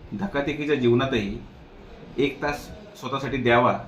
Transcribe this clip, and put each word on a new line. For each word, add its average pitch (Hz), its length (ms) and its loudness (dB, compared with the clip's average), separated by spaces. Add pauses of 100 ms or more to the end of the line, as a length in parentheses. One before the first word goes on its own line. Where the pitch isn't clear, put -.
(120)
धकाधकीच्या 143 640 -2
जीवनातही 120 600 2 (800)
एक 139 240 -2
तास - 240 -4 (340)
स्वतःसाठी 135 360 -4
द्यावा 120 520 4